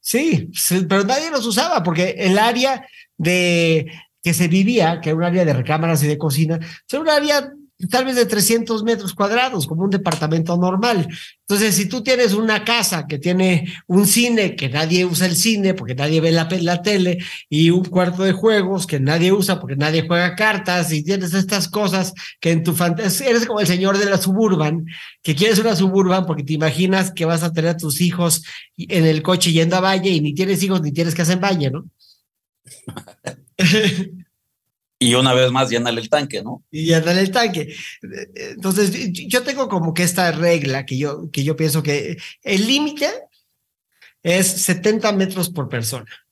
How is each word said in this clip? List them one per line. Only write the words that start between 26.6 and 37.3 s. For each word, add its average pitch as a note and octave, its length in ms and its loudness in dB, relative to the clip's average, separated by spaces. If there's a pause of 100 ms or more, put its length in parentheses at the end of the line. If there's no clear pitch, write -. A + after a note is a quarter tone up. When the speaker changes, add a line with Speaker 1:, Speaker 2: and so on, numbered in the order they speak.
Speaker 1:
que E3+ 140 -2
vas E3 160 0
a E3+ 100 -2
tener E3 200 0
a D#3+ 40 -2
tus D#3 240 -4
hijos F3 420 0 (360)
en E3+ 260 0
el D#3 180 2
coche F3+ 300 0
yendo E3 240 2
a F#3 40 2
Valle, F#3+ 280 0
y E3 140 2
ni D3 100 -2
tienes F#3 300 0
hijos F#3+ 180 0
ni D3+ 120 -4
tienes E3 220 -2
casa E3+ 200 2
en F3+ 80 -2
Valle, F3 280 0
¿no? D3 200 -10 (1700)
<laughs> F#3+ 580 2 (840)
Speaker 2:
Y A#2+ 160 2
una B2+ 200 4
vez B2+ 160 4
más, C3 180 0
llénale A#2 320 -2
el A2 80 -12
tanque, C#3 340 -2
¿no? A#2 280 -12
Speaker 1:
Y D#3 160 -6
llénale E3 340 2
el F#3+ 100 0